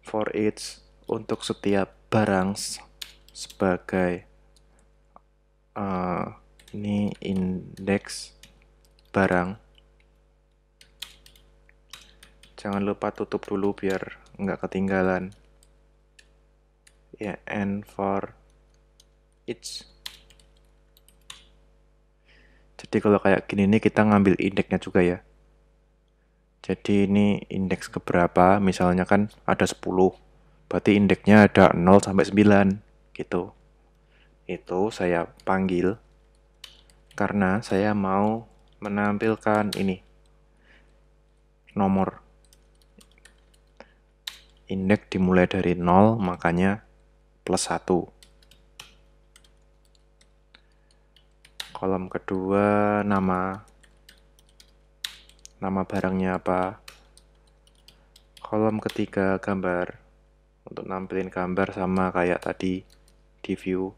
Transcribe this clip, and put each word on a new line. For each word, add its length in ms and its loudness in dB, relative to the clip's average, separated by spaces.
For 320 -6
each, 460 -6
untuk 400 -6
setiap 500 -2
barang 480 0
s-, 240 -12
sebagai, 960 -4
eh, 500 -4
ini 460 -4
indeks 1120 -6
barang. 480 0
Jangan 240 -4
lupa 320 -4
tutup 320 -6
dulu 300 -2
biar 420 -6
nggak 260 -6
ketinggalan. 640 -2
Ya, 240 -8
and 400 -6
for 500 -6
each. 420 -14
Jadi, 240 -6
kalau 160 4
kayak 240 2
gini 240 0
nih, 140 2
kita 260 4
ngambil 320 4
indeksnya 400 -2
juga 240 0
ya. 160 0
Jadi 400 0
ini 400 2
indeks 400 -6
keberapa, 720 4
misalnya 480 0
kan 240 2
ada 160 2
sepuluh, 480 0
berarti 320 2
indeksnya 480 6
ada 240 8
nol 320 6
sampai 240 0
sembilan, 480 4
gitu. 400 -6
Itu 480 -4
saya 320 -2
panggil 480 0
karena 480 0
saya 320 0
mau 480 0
menampilkan 960 -2
ini, 240 -4
nomor. 480 -2
Indeks 400 0
dimulai 400 4
dari 240 0
nol, 480 4
makanya 640 -2
plus 240 -2
satu. 400 -2
Kolom 400 -4
kedua, 960 0
nama. 560 -2
Nama 240 -4
barangnya 560 -2
apa? 400 -4
Kolom 400 -2
ketiga, 640 -4
gambar. 560 -4
Untuk 160 -12
nampilin 400 -8
gambar 480 -4
sama 400 -2
kayak 320 0
tadi 400 -6
di 160 -8
view. 400 -6